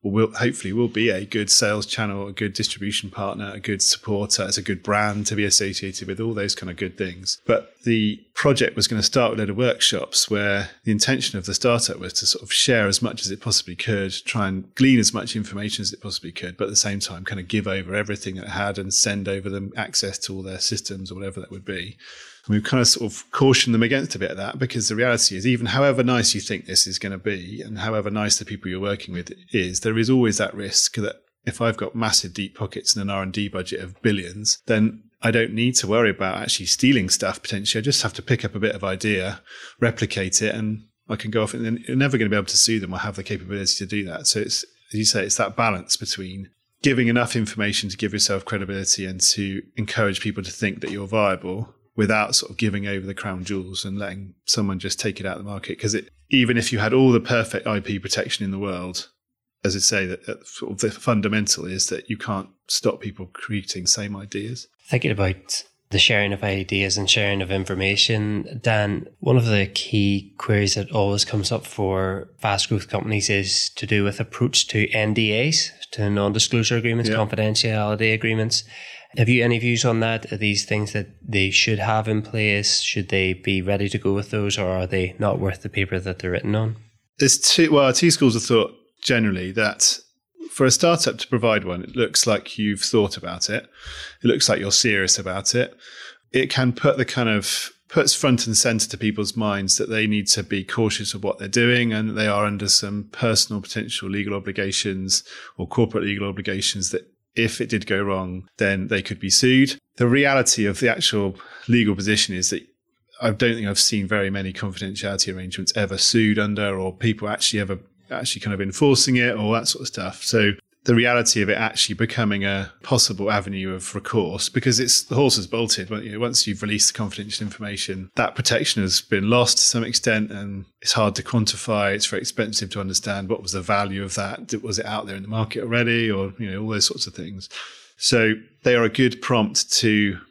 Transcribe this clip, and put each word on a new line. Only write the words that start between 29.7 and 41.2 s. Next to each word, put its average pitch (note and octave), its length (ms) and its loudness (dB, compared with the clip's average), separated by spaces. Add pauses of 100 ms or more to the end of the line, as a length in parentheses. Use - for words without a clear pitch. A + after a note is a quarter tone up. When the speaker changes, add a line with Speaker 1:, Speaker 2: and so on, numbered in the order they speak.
Speaker 1:
there A2 180 0
is A2+ 100 0
always B2 300 4
that G2 160 -2
risk G2+ 420 -2
that G#2 200 -4 (280)
if - 160 -6
I've A#2 160 2
got - 180 -8
massive A2 400 0
deep G2 220 -8
pockets - 380 -2
and G2+ 80 -2
an G2+ 80 -2
R G2 120 -2
and F#2+ 100 -6
D G2+ 160 -2
budget - 320 -6
of F#2+ 220 -14
billions, G2+ 640 0
then A2 360 2 (200)
I A2+ 80 4
don't A2+ 220 2
need A#2+ 240 0
to - 100 0
worry G#2+ 240 4
about F#2+ 320 -2
actually - 240 -4
stealing B2 420 4
stuff - 340 -2
potentially. G#2 380 -4
I - 20 -6
just C#3 200 0
have A2 120 -2
to - 80 -12
pick - 220 0
up G2+ 100 -6
a G2+ 60 -4
bit G#2+ 140 0
of G2 100 -8
idea, F#2+ 560 -2 (400)
replicate G#2 600 0
it, G#2+ 120 0
and G#2+ 300 -4 (240)
I A2 80 -4
can G#2+ 140 -8